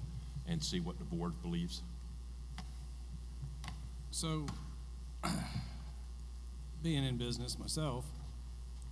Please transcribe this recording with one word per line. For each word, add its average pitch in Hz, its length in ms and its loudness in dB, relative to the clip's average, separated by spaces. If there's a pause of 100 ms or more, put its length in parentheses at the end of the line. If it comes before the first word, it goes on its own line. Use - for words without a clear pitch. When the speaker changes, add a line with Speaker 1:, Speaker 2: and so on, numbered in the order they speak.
(480)
Speaker 1:
and 170 160 4
see 92 160 4
what - 200 0
the - 40 -2
board 85 380 2
believes. 87 400 2 (2250)
Speaker 2:
So, 156 340 4 (800)
<clears throat> - 40 2 (1600)
being 151 200 8
in 127 140 6
business 120 420 2
myself, 131 460 2 (880)